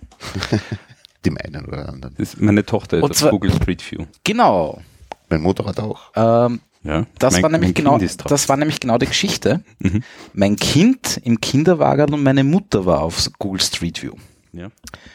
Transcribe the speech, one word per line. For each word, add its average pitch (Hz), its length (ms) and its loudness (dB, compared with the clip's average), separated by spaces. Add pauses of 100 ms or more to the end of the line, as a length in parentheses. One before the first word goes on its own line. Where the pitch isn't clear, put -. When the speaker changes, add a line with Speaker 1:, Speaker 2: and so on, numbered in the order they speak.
(600)
Speaker 1:
<laughs> - 680 -14
Dem - 180 -2
einen - 220 -8
oder - 240 -10
anderen. - 280 -14
Speaker 2:
Das - 160 -6
ist - 80 -6
meine 104 240 4
Tochter - 320 -2
Speaker 3:
Und 143 140 2
Speaker 2:
ist - 60 -2
auf - 40 0
Speaker 3:
zwar 147 100 4
Speaker 2:
Google 95 220 0
Street - 380 -4
View. 82 140 -10 (180)
Speaker 3:
Genau. 107 580 0 (480)
Speaker 1:
Mein 80 120 0
Motorrad 90 380 -2
auch. - 360 -8
Speaker 3:
Ähm, 117 460 2 (220)
Speaker 2:
Ja, 76 220 -2 (140)
Speaker 3:
das 135 160 4
Speaker 2:
mein, 90 80 2
Speaker 3:
war 156 80 4
nämlich 170 180 2
Speaker 2:
mein 180 60 0
Speaker 3:
genau, 143 160 2
Speaker 2:
Kind 104 120 2
ist - 140 -4
drauf. - 120 -8
Speaker 3:
das 143 200 0
war 135 80 4
nämlich 151 220 0
genau 120 180 0
die 139 80 2
Geschichte. 170 580 -2 (140)
Speaker 2:
Mhm. 92 260 -2 (300)
Speaker 3:
Mein 101 220 2
Kind - 680 2
im 117 160 0
Kinderwagen 147 720 2
und 147 120 -2
meine 135 200 4
Mutter 139 440 2
war 76 140 2
auf - 360 -4
Google 95 240 -6
Street - 400 -6
View. 62 120 -10 (400)
Speaker 2:
Ja. 87 160 -14 (460)